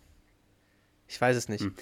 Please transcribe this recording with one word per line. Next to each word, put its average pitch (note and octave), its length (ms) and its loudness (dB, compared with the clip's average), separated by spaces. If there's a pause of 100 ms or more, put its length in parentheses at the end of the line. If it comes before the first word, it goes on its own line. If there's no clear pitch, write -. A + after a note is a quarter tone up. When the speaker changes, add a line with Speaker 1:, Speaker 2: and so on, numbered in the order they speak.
(1080)
Speaker 1:
Ich - 120 -12
weiß B2+ 160 6
es A#2 140 -4
nicht. G#2 120 -2
Speaker 2:
Hm. G2 200 -2